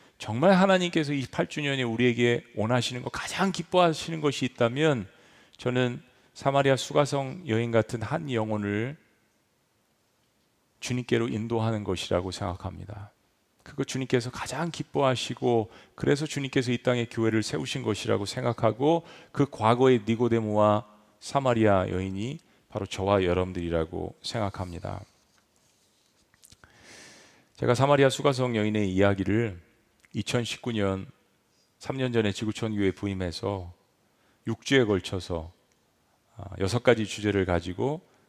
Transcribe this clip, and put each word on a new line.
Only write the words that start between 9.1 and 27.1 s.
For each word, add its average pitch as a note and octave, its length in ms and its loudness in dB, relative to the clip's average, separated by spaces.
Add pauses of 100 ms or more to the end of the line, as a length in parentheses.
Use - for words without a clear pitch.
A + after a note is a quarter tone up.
주님께로 A#2+ 500 -2
인도하는 A2+ 540 -2
것이라고 F#2 480 -2
생각합니다. F#2+ 800 -10 (520)
그거 - 200 -8
주님께서 B2+ 480 -2
가장 - 400 -6
기뻐하시고, B2+ 1000 0 (220)
그래서 C#3+ 320 2
주님께서 C3+ 460 -2
이 A#2+ 120 2
땅에 B2 220 2
교회를 A2+ 380 0
세우신 C#3 400 -6
것이라고 G#2+ 420 -2
생각하고, B2+ 800 0 (280)
그 C#3 180 0
과거의 A#2+ 580 4
니고데모와 G#2+ 800 2 (340)
사마리아 A2 680 2
여인이 G2 500 -6 (300)
바로 G2+ 160 -8
저와 G2 380 2
여러분들이라고 F2 1000 -2
생각합니다. F#2+ 840 -8 (2500)